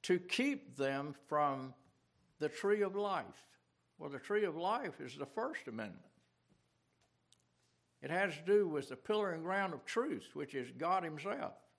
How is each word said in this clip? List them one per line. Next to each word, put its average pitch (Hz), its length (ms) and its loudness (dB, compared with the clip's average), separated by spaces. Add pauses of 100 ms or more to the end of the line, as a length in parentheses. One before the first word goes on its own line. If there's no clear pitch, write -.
to 180 160 4
keep 180 580 0
them 139 380 0 (140)
from 135 460 2 (640)
the 147 100 0
tree 202 340 2
of 190 140 0
life. 185 500 -2 (520)
Well, 151 120 -8
the 139 80 -8
tree 208 260 2
of 160 120 -2
life 196 440 -2
is 131 160 -10
the 170 100 -6
First 254 420 -4
Amendment. 110 360 -8 (2000)
It 139 100 -6
has 180 260 2
to 160 60 -12
do 196 260 6
with 147 200 -2
the 127 80 -8
pillar 214 360 0
and 160 100 -4
ground 185 320 0
of 127 100 -10
truth, 233 500 -2
which 143 200 -6
is 123 180 -4
God 180 300 2
himself. 165 520 -4 (240)